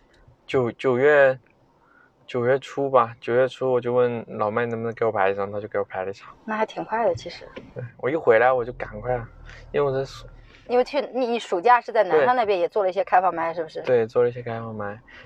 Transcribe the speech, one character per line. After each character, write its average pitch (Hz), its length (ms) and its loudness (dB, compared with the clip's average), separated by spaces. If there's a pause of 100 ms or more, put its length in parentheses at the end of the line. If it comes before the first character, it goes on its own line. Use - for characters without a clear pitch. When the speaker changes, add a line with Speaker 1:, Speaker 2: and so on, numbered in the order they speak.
(440)
Speaker 1:
九， 123 280 0
九 127 240 0
月， 139 420 4 (880)
九 120 180 -4
月 135 140 2
初 139 300 -6
吧， 117 320 2
九 117 120 -4
月 127 140 4
初 131 240 -4
我 123 80 2
就 120 140 -2
问 120 320 0 (120)
老 107 140 -2
麦 120 140 0
能 117 120 -6
不 113 80 -6
能 117 80 -6
给 113 120 -2
我 110 80 2
排 98 160 2
一 98 60 -2
场， 101 140 -4
他 104 120 -8
就 104 80 -10
给 104 100 -4
我 98 60 -2
排 95 180 -8
了 95 60 -8
一 98 40 -8
场。 - 300 -20
Speaker 2:
那 220 140 -8
还 214 80 -2
挺 175 180 -8
快 220 240 -4
的， 170 80 0
其 - 140 -12
实。 - 180 -16 (260)
Speaker 1:
对， 123 80 -12 (140)
我 123 140 -4
一 160 80 0
回 117 220 6
来 123 120 6
我 123 140 0
就 120 80 -8
赶 - 260 -12
快， 123 140 -4 (580)
因 143 100 0
为 - 0 -
我 135 160 0
在 135 60 0
暑-， - 220 -14 (420)
Speaker 2:
因 240 100 0
为 254 60 4
去， 269 180 -4 (120)
你， 247 140 -2
你 233 120 -2
暑 180 220 -4
假 240 180 6
是 240 120 -10
在 202 120 2
南 156 220 2
昌 147 100 4
那 233 100 0
边 196 140 0
也 170 80 2
做 220 160 -2
了 185 60 0
一 - 20 -2
些 185 120 -2
开 185 180 4
放 180 120 2
麦， 165 200 -4
Speaker 1:
对。 - 20 -16
Speaker 2:
是 170 80 -4
不 160 60 -12
是？ - 120 -10
Speaker 1:
对， 120 260 2
做 120 160 2
了 120 60 2
一 - 20 -4
些 123 100 -12
开 117 180 -8
放 113 140 -10
麦， 104 240 -8 (280)